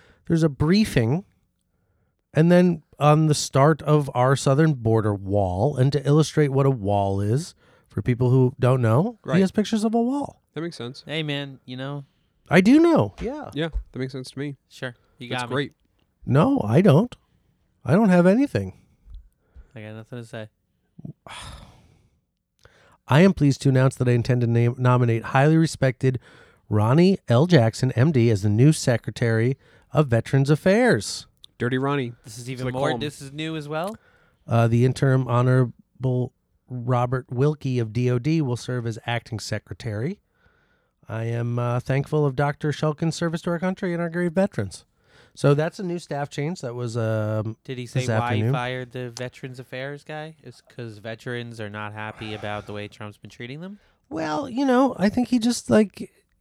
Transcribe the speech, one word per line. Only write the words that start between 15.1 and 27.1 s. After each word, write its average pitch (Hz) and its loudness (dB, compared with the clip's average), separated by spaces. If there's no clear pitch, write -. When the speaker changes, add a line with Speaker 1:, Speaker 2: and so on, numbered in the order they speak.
Speaker 3:
You 123 -14
Speaker 2:
That's 123 -6
Speaker 3:
got 117 -8
me. 127 -4
Speaker 2:
great. 139 -4
Speaker 1:
No, 175 2
I 117 2
don't. 185 4
I - -2
don't 214 4
have 175 6
anything. 190 2
Speaker 3:
I 113 -16
got 107 -14
nothing 110 -14
to 117 -14
say. 110 -12
Speaker 1:
<sighs> - -20
I 139 4
am 190 6
pleased 143 0
to 139 2
announce 131 2
that 123 0
I 123 4
intend 123 2
to 120 0
name, 117 2
nominate 123 2
highly 147 4
respected 131 0
Ronnie 127 4